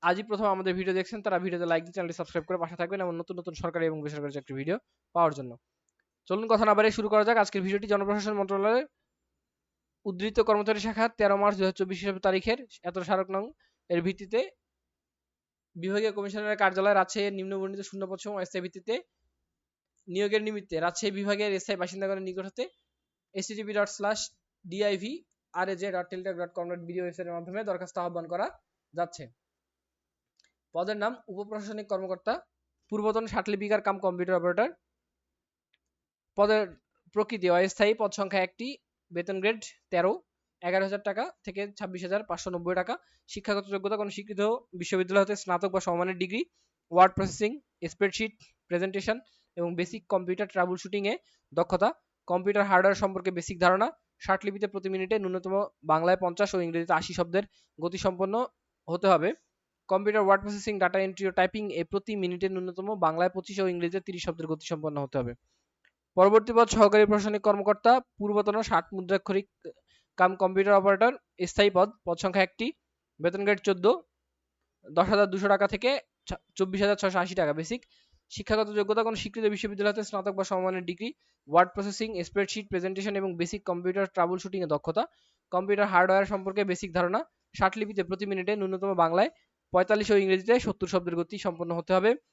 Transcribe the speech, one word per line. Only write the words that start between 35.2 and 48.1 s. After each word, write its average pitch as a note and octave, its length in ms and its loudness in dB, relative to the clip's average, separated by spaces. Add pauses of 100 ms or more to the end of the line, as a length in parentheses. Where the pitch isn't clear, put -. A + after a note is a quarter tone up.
পদের G#3+ 240 4 (540)
প্রকৃতি G#3 400 -2
অস্থায়ী, F#3+ 460 2
পদ G3+ 180 0
সংখ্যা F#3+ 280 -2
একটি, A3+ 200 -10 (440)
বেতন F3 320 -6
গ্রেড G#3+ 180 0 (300)
তেরো, F#3 200 2 (500)
এগারো F3+ 260 0
হাজার G3+ 200 -4
টাকা G#3 160 -4 (220)
থেকে G3 160 -8 (160)
ছাব্বিশ F#3 300 -10
হাজার G3 220 -2
পাঁচশো E3+ 260 -6
নব্বই F3 260 -2
টাকা। F#3 120 -4 (360)
শিক্ষাগত G3+ 440 -4
যোগ্যতা G3 280 -2
কোনো G3+ 140 -6
স্বীকৃত G3+ 260 -8 (380)
বিশ্ববিদ্যালয় F#3 440 2
হতে G3+ 180 -2
স্নাতক F3+ 340 -2
বা F#3 100 0
সমমানের F3+ 360 -2
ডিগ্রি, F#3+ 200 -4 (500)
ওয়ার্ড F#3 260 8
প্রসেসিং, G3 340 -2 (400)
স্প্রেডশিট, G#3 420 -2 (340)